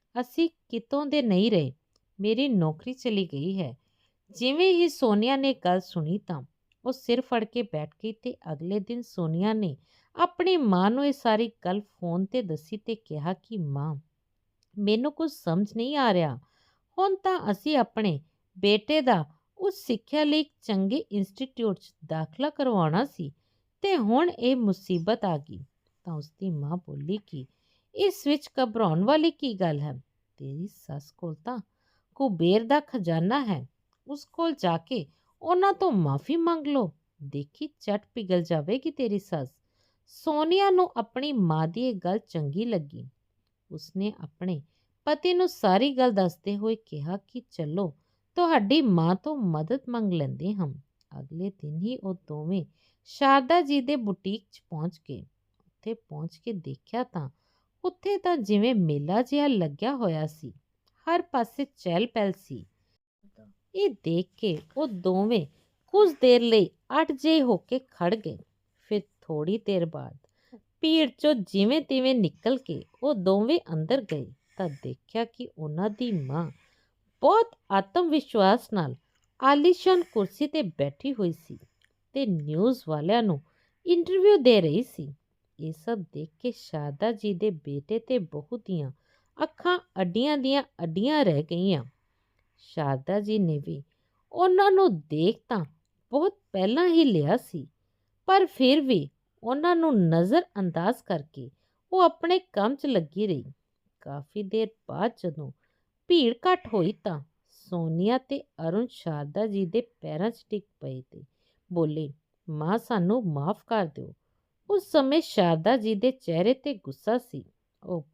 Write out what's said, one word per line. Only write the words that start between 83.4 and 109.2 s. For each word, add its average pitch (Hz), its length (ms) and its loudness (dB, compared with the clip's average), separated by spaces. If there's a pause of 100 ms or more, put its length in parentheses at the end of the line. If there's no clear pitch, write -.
ਇੰਟਰਵਿਊ 359 500 6
ਦੇ 240 240 8
ਰਹੀ 165 220 2
ਸੀ। 147 320 -12 (460)
ਇਹ 160 120 -8
ਸਭ 226 260 -8 (140)
ਦੇਖ 151 260 -12
ਕੇ 247 180 -6
ਸ਼ਾਰਦਾ 147 560 -6
ਜੀ 208 220 -4
ਦੇ 208 160 -2
ਬੇਟੇ 147 480 -6
ਤੇ 247 200 -2
ਬਹੂ 156 380 -8
ਦੀਆਂ 160 360 -6 (500)
ਅੱਖਾਂ 349 360 -2 (220)
ਅੱਡੀਆਂ 226 380 0
ਦੀਆਂ 269 240 0 (200)
ਅੱਡੀਆਂ 220 420 0
ਰਹਿ 151 180 2
ਗਈਆਂ। 170 420 -2 (720)
ਸ਼ਾਰਦਾ 143 640 -4
ਜੀ 214 180 -2
ਨੇ 165 200 0
ਵੀ 151 240 -10 (500)
ਉਹਨਾਂ 370 380 4
ਨੂੰ 370 300 4
ਦੇਖ 165 380 0 (100)
ਤਾਂ 202 160 -2 (460)
ਬਹੁਤ 339 280 0 (140)
ਪਹਿਲਾਂ 220 360 2
ਹੀ 330 160 6
ਲਿਆ 175 320 2
ਸੀ, 156 320 -10 (580)
ਪਰ 381 200 6
ਫਿਰ 269 340 4
ਵੀ 214 280 0 (340)
ਉਹਨਾਂ 294 340 0
ਨੂੰ 277 320 4
ਨਜ਼ਰ 180 360 4 (140)
ਅੰਦਾਜ਼ 185 380 -2 (100)
ਕਰਕੇ 139 440 -8 (420)
ਉਹ 370 80 2
ਆਪਣੇ 339 380 2
ਕੰਮ 226 360 -2
'ਚ 277 120 -6
ਲੱਗੀ 202 400 0
ਰਹੀ। 147 180 -4 (560)
ਕਾਫੀ 143 420 -12
ਦੇਰ 220 260 -2 (200)
ਬਾਅਦ 190 240 -4 (120)
ਜਦੋਂ 147 280 -8 (560)
ਭੀੜ 277 260 4
ਘੱਟ 359 400 0
ਹੋਈ 175 180 2
ਤਾਂ 160 280 -8 (300)
ਸੋਨੀਆ 175 680 -2
ਤੇ 277 260 -8 (240)
ਅਰੁਣ 240 220 -2
ਸ਼ਾਰਦਾ 151 560 -6